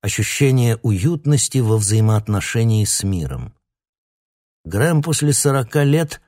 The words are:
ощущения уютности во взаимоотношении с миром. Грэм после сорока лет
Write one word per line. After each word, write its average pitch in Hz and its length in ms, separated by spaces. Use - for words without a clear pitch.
ощущения 120 800
уютности 139 720
во 110 200
взаимоотношении 107 1080
с - 180
миром. 85 500
Грэм 143 380
после 147 320
сорока 135 500
лет 147 440